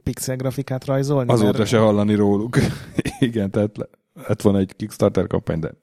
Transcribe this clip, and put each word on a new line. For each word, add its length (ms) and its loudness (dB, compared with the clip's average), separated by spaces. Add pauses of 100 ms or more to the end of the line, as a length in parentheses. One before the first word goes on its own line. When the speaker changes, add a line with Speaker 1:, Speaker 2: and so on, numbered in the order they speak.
Speaker 1:
pixel 320 -6
grafikát 500 -6
rajzolni, 460 0
Speaker 2:
Azóta 260 4
Speaker 1:
mert 120 0
Speaker 2:
se 80 4
hallani 380 4
róluk. 420 2 (340)
<laughs> 280 -6
Igen, 320 0
tehát 260 -2
le-, 120 -10 (380)
lett 140 -2
volna 180 4
egy 160 -2
Kickstarter 520 -2
kampány, 320 -4
de 120 -8 (120)